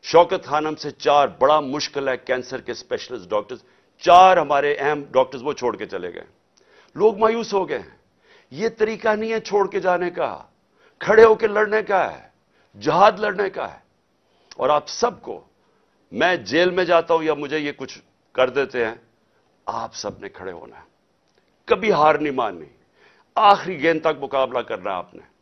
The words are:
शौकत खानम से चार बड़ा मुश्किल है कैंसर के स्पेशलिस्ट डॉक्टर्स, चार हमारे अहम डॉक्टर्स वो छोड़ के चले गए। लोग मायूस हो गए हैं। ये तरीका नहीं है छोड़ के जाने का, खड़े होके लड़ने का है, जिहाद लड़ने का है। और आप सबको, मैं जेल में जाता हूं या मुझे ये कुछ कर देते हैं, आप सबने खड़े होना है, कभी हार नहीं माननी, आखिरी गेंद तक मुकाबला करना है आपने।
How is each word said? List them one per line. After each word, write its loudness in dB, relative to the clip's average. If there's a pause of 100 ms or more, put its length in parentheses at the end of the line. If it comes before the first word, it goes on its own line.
शौकत 2
खानम -4
से -10
चार 2
बड़ा 4
मुश्किल -6
है -2
कैंसर -8
के -10
स्पेशलिस्ट -10
डॉक्टर्स, -6 (400)
चार 8
हमारे 0
अहम -2
डॉक्टर्स 0
वो -6
छोड़ -4
के -10
चले -10
गए। -18 (720)
लोग 2
मायूस 0
हो 0
गए -6
हैं। -16 (520)
ये -4
तरीका -2
नहीं -6
है -4
छोड़ 0
के -4
जाने 0
का, -6 (680)
खड़े 8
होके 6
लड़ने 0
का 0
है, -12 (440)
जिहाद 4
लड़ने -4
का -8
है। -16 (760)
और 0
आप 0
सबको, -6 (680)
मैं 0
जेल 2
में -2
जाता 2
हूं 0
या 0
मुझे -6
ये -6
कुछ -14 (380)
कर 2
देते -2
हैं, -8 (680)
आप -8
सबने -12
खड़े -14
होना -18
है, -20 (840)
कभी 0
हार 4
नहीं -4
माननी, -6 (680)
आखिरी 4
गेंद 0
तक 0
मुकाबला -2
करना -8
है -4
आपने। -12 (200)